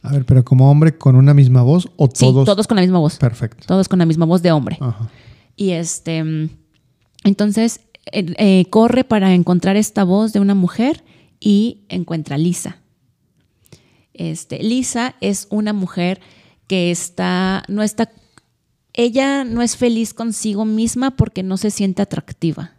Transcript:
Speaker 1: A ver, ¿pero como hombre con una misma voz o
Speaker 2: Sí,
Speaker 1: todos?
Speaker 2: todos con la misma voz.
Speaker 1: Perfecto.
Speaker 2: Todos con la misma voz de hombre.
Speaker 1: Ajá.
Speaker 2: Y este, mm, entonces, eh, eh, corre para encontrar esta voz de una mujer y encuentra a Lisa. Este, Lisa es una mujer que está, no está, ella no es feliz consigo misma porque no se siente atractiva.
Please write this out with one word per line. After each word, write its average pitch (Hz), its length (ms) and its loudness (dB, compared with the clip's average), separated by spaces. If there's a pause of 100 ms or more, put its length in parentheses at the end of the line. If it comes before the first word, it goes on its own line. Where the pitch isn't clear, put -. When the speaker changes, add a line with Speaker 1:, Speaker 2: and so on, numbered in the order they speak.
Speaker 1:
A - 80 -6
ver, 139 140 0
¿pero 127 200 4
como 131 240 4
hombre 156 300 4
con 131 160 4
una 135 180 6
misma 131 300 6
voz 165 340 2
o 147 160 2
Speaker 2:
Sí, 123 120 2
Speaker 1:
todos? 131 200 4
Speaker 2:
todos 202 220 0
con 233 80 0
la 190 80 4
misma 185 160 2
voz. 151 180 0
Speaker 1:
Perfecto. 120 500 -4
Speaker 2:
Todos 185 220 0
con 190 80 0
la 170 80 4
misma 165 220 0
voz 175 160 0
de 175 80 2
hombre. 147 280 -2
Speaker 1:
Ajá. 113 300 -6 (480)
Speaker 2:
Y 190 140 -4
este, 165 520 -8
mm, 156 260 -6 (760)
entonces, 208 560 0 (320)
eh, 170 240 -4
eh, 185 320 4
corre 240 340 2
para 190 300 2
encontrar 180 420 2
esta 208 300 0
voz 208 260 0
de 208 80 -2
una 202 160 2
mujer 226 480 -2 (340)
y 208 520 0
encuentra 165 460 -8
a - 20 -2
Lisa. 175 400 -4 (1400)
Este, - 500 -10
Lisa 247 580 -4
es 196 280 -6
una 214 240 -4
mujer 185 460 -4 (480)
que 175 240 -2
está, 185 760 -4
no 202 160 -4
está, 226 280 -4 (840)
ella 269 500 -2
no 233 180 -6
es 240 160 -4
feliz 226 360 -2
consigo 220 520 -6
misma 233 460 -2
porque 226 320 -2
no 190 140 -6
se 208 140 -4
siente 196 300 -4
atractiva. - 760 -8